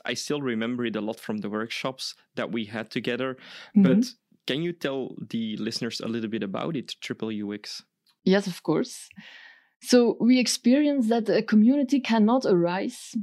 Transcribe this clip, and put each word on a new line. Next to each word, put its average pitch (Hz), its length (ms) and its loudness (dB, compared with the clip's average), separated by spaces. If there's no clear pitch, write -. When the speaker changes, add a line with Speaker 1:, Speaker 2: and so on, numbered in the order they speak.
Speaker 1:
I 127 100 -6
still 147 280 -6
remember 120 420 -4
it 113 100 -4
a 110 60 -2
lot 110 180 -6
from 107 200 -8
the 104 120 -6
workshops 117 640 -6
that 107 160 -4
we 113 140 -4
had 107 240 -8
together. 127 460 -4
Speaker 2:
Mm-hmm. 202 60 8
Speaker 1:
But 190 220 6
can 135 160 -4
you 170 100 -4
tell 135 420 -6
the 113 280 -4
listeners 113 420 -6
a - 80 -6
little 113 200 -4
bit 107 140 -4
about 135 340 -6
it, - 240 -10
triple 113 300 -8
U 104 240 -6
X? - 300 -14
Speaker 2:
Yes, 196 220 4
of 180 160 -10
course. - 460 -4
So 240 400 4
we 247 180 6
experience 262 680 2
that 226 200 0
a 202 140 4
community 254 580 4
cannot 226 440 4
arise 185 800 0